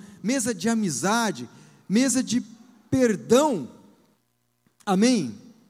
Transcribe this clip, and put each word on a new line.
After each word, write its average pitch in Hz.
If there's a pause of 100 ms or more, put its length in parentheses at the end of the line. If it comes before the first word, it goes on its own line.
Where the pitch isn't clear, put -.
(220)
mesa 240
de 175
amizade, 196 (400)
mesa 247
de 247 (480)
perdão. 220 (1120)
Amém? 196 (320)